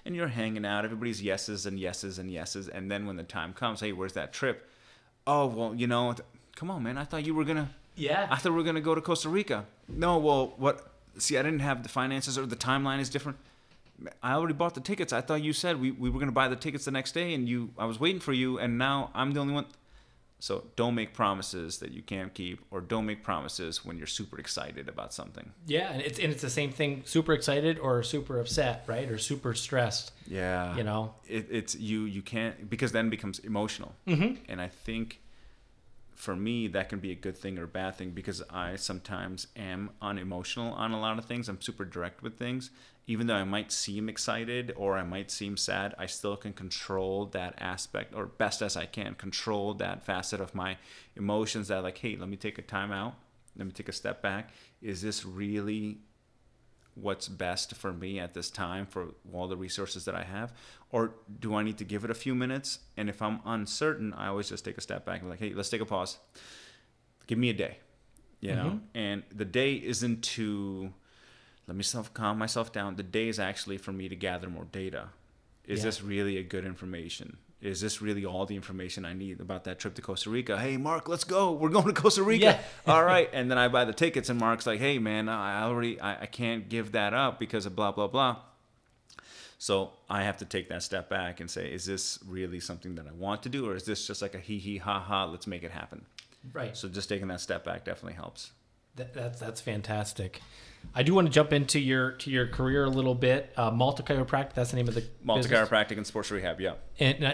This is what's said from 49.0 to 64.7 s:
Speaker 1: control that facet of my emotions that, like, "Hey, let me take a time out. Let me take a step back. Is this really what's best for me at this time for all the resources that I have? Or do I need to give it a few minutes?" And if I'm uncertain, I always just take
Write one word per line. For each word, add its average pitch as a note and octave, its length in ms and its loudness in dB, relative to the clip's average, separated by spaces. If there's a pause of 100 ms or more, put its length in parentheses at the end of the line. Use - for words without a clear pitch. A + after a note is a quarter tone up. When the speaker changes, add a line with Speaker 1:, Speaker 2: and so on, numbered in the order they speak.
Speaker 1:
control G2+ 580 -2
that F#2+ 320 -4
facet F#2+ 340 -4
of F#2 160 -6
my F#2 220 -2 (400)
emotions G#2 500 0
that, F#2+ 160 0
like, F2+ 140 -4
"Hey, A2 180 -4
let F#2 140 -8
me G2 80 -6
take G#2+ 200 -6
a - 40 -12
time G2+ 320 -4
out. G#2 220 -4 (420)
Let G2 80 -6
me F#2+ 80 -6
take - 160 -12
a - 20 -6
step - 300 -6
back. G2+ 300 -2 (300)
Is G2 200 -6
this G#2 240 -4
really G#2 720 -4 (960)
what's G2 320 -4
best F#2 480 -4
for G2 160 -6
me F#2 280 -6
at F2 160 -6
this F2 140 -6
time F#2+ 360 -4
for F2 240 -8 (240)
all F2+ 160 -4
the F#2 80 -4
resources F#2 480 -6
that F#2 100 -4
I F2+ 80 -4
have? G2+ 300 -8 (360)
Or A2+ 260 2 (260)
do G#2+ 140 0
I G#2 80 4
need G#2+ 160 -2
to G#2+ 40 -6
give G#2 220 -4
it A2 40 -2
a A#2 60 0
few C3 180 -2
minutes?" C3 460 -2 (160)
And G#2 140 -2
if G2+ 120 -6
I'm A2 240 -2
uncertain, A2 680 -2
I G2+ 140 -6
always G2+ 200 -2
just G2+ 160 -8
take G2 140 -8